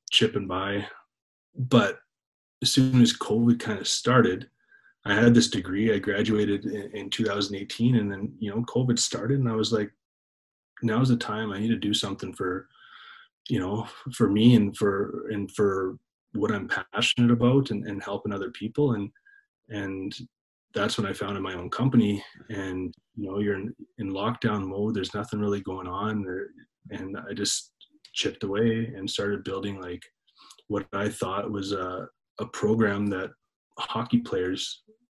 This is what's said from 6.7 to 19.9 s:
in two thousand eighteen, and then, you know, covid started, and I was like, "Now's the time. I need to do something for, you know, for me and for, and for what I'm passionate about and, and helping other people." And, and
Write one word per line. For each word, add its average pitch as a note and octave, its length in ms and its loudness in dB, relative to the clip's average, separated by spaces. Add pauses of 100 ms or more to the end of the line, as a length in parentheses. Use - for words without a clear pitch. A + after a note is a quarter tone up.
in G2 160 -8
two A#2 140 -2
thousand G2+ 320 -2
eighteen, A#2 400 2
and G#2 140 2
then, G2 300 -8
you G#2 100 -4
know, A2 140 -4
covid A#2+ 340 0
started, B2 400 -2
and B2+ 100 0
I A2 60 0
was A2 180 0
like, G#2 180 0 (920)
"Now's A#2 260 2
the A#2+ 80 4
time. A2 340 -4
I G2 100 -6
need A2 80 0
to A2+ 80 2
do G2+ 180 -2
something G2 400 -6
for, F#2 340 -6 (800)
you G#2+ 120 0
know, G#2 260 -4 (260)
for A2 160 4
me A2 280 8
and G2+ 200 4
for, G2+ 540 0
and G2+ 220 -4
for F#2+ 460 0 (360)
what G#2 180 0
I'm G2 160 -4 (240)
passionate A#2 380 4
about B2 400 4
and, G#2 160 -4
and G2 160 -6
helping G2+ 300 -6
other G2 180 -6
people." A#2+ 420 -2
And, G2+ 180 -2 (600)
and G2 420 -6 (640)